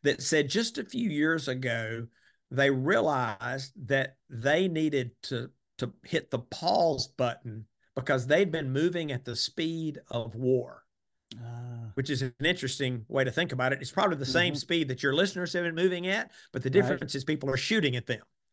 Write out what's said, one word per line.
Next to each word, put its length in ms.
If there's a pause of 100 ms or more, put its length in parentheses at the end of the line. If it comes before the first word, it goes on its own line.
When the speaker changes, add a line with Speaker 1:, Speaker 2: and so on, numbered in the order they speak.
Speaker 1:
that 180
said 280
just 280
a 80
few 240
years 380
ago, 600 (440)
they 180
realized 1040 (140)
that 300 (120)
they 380
needed 440 (120)
to, 260 (280)
to 140 (120)
hit 280
the 80
pause 680
button 580 (300)
because 320
they'd 240
been 200
moving 400
at 140
the 100
speed 640 (100)
of 260
war, 480 (580)
Speaker 2:
Ah. 540
Speaker 1:
which 140
is 120
an 180
interesting 680
way 160
to 80
think 200
about 220
it. 80
It's 100
probably 260
the 80
same 280
Speaker 2:
Mm-hmm. 60
Speaker 1:
speed 280
that 160
your 100
listeners 400
have 100
been 120
moving 320
at, 240 (220)
but 100
the 60
Speaker 2:
Right. 40
Speaker 1:
difference 420
is 80
people 260
are 80
shooting 380
at 120
them. 140 (320)